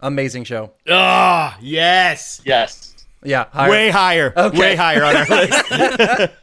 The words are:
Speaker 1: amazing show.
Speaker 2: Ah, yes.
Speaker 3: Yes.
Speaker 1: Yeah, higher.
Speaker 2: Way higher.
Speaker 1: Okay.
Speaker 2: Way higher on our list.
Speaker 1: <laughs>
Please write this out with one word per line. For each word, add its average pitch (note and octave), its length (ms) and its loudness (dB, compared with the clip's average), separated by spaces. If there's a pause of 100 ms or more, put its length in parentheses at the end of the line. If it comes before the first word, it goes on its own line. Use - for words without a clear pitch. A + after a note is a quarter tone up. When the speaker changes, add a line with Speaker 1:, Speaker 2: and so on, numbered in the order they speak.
Speaker 1:
amazing C3+ 440 -6
show. A2 280 -10 (160)
Speaker 2:
Ah, F3+ 720 2
yes. E3 840 -2
Speaker 3:
Yes. B2+ 500 -2 (300)
Speaker 1:
Yeah, C3 260 -2
higher. C#3 200 0
Speaker 2:
Way G#3+ 200 2
higher. F3 460 0
Speaker 1:
Okay. F#3 220 0
Speaker 2:
Way F#3 180 2
higher D#3+ 260 0
on D3 140 2
our - 100 0
list. - 400 0
Speaker 1:
<laughs> A#3+ 640 0 (120)